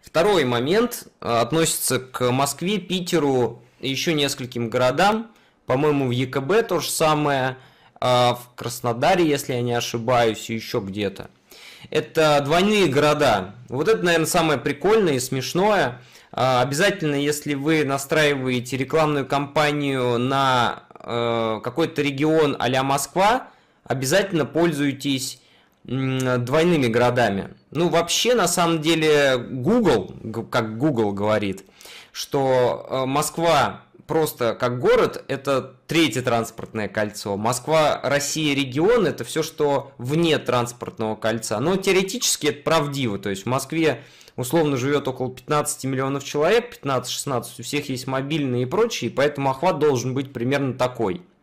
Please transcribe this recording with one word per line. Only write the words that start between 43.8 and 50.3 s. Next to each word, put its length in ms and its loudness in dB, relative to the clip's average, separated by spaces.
условно 400 0
живёт 320 0
около 260 -6
пятнадцати 540 -4
миллионов 380 -4
человек, 460 0
пятнадцать-шестнадцать, 880 -6
у 20 -12
всех 240 -6
есть 180 -6
мобильные 580 -2
и 20 0
прочие, 460 -2
поэтому 380 0
охват 300 0
должен 340 2
быть 200 -6